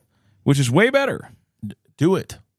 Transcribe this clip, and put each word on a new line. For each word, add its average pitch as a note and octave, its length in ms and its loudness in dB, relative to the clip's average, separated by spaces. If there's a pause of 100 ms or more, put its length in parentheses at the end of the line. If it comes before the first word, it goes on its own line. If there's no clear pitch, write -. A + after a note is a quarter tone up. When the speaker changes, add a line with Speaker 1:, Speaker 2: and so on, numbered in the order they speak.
(420)
Speaker 1:
which C#3 160 2
is B2+ 140 0
way G#3 180 4
better. C#4 400 -4 (340)
Speaker 2:
D-, G#3 120 -14 (200)
do F3 200 0
it. - 220 -10 (200)